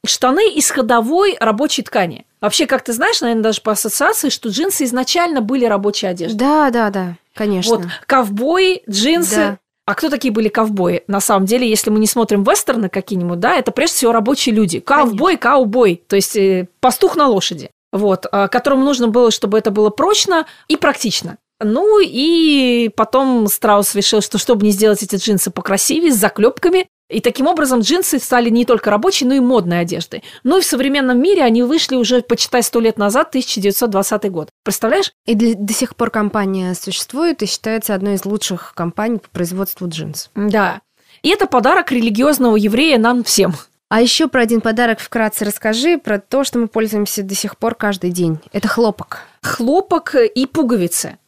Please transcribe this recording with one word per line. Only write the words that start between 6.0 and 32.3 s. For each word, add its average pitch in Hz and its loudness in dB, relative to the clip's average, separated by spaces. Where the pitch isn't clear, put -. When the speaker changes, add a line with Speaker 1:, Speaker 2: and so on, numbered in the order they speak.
Speaker 1:
одеждой. 185 -6
Speaker 2:
Да, 285 2
да, 233 0
да, 185 -6
конечно. 208 0
Speaker 1:
Вот, 180 -4
ковбои, 269 0
джинсы. 254 0
Speaker 2:
Да. 202 0
Speaker 1:
А 196 -2
кто 320 -2
такие 262 -2
были 220 0
ковбои? 202 -2
На 202 -2
самом 190 2
деле, 233 2
если 214 0
мы 214 2
не 214 2
смотрим 208 0
вестерны 240 0
какие-нибудь, 175 -4
да, 269 0
это 247 -2
прежде 302 0
всего 233 2
рабочие 233 0
люди. 208 0
Ковбой, 285 2
Speaker 2:
Конечно. 240 0
Speaker 1:
ковбой, 226 2
то - 0
есть, - -2
э, 190 2
пастух 254 2
на 294 4
лошади, 180 -2
вот, 190 0
а, 202 2
которому 269 2
нужно 254 2
было, 240 4
чтобы 208 0
это 214 0
было 214 2
прочно 330 0
и 311 2
практично. 254 -2
Ну 339 2
и 277 2
потом 240 2
Страус 202 2
решил, 202 2
что - -4
чтобы 214 2
не 208 4
сделать 208 2
эти 202 -6
джинсы 196 0
покрасивее, 269 0
с 233 2
заклепками, 254 2
и 220 -4
таким 262 0
образом 285 2
джинсы 311 0
стали 240 0
не 233 2
только 220 2
рабочей, 269 0
но 262 2
и 269 4
модной 208 2
одеждой. - -6
Ну 320 2
и 381 4
в - -2
современном 262 0
мире 359 4
они 233 4
вышли 269 0
уже, 247 2
почитай, 240 -2